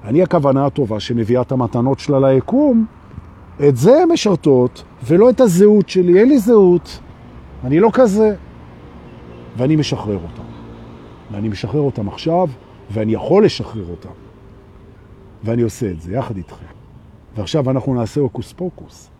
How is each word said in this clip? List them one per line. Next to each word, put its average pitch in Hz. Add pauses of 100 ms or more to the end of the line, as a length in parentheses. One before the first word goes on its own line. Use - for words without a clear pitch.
אני 135
הכוונה 139
הטובה 110
שמביאה 120
את 127
המתנות 127
שלה 139
ליקום, 220 (800)
את 135
זה 233
הן 339
משרתות, 143 (200)
ולא 185
את 247
הזהות 208
שלי, 180
אין 247
לי 294
זהות, 190 (640)
אני 143
לא 220
כזה, 214 (1200)
ואני 143
משחרר 107
אותם. - (840)
ואני 104
משחרר 104
אותם 123
עכשיו, 170 (420)
ואני 110
יכול 190
לשחרר 104
אותם. - (1300)
ואני 117
עושה 110
את 80
זה 85
יחד 120
איתכם. - (680)
ועכשיו 123
אנחנו 135
נעשה 120
הוקוס -
פוקוס. -